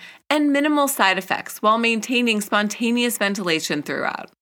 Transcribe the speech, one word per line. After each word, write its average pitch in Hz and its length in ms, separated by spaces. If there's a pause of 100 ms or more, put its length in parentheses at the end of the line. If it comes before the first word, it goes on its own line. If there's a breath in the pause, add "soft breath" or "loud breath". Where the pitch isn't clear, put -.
(280 loud breath)
and 294 240
minimal 285 360
side 190 300
effects - 440
while 220 160
maintaining 233 640
spontaneous 233 760
ventilation 175 640
throughout. - 480 (120)